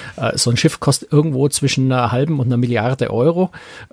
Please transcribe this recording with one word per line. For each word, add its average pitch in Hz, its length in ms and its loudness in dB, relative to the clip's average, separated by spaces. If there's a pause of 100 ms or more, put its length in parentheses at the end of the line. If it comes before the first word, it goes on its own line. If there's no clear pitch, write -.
(160)
Äh, - 220 -4
so - 100 0
ein 117 80 2
Schiff - 240 0
kostet - 320 -2
irgendwo 147 380 2
zwischen 131 420 0
einer 120 180 0
halben 143 300 0
und 113 60 0
einer 123 100 2
Milliarde 120 540 0
Euro, 170 400 2 (420)